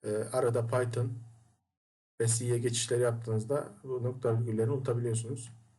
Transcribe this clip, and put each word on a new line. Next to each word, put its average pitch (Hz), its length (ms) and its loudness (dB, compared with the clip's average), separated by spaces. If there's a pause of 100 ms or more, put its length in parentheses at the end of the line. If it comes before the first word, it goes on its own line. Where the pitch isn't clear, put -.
E, 107 120 0
arada 117 520 2
Python 123 500 0 (1040)
ve 117 60 4
C'ye 120 300 2
geçişleri 120 440 0
yaptığınızda 117 720 0 (100)
bu 127 200 -4
nokta 120 360 0
virgüllerini 113 320 0
unutabiliyorsunuz. 120 800 -2 (280)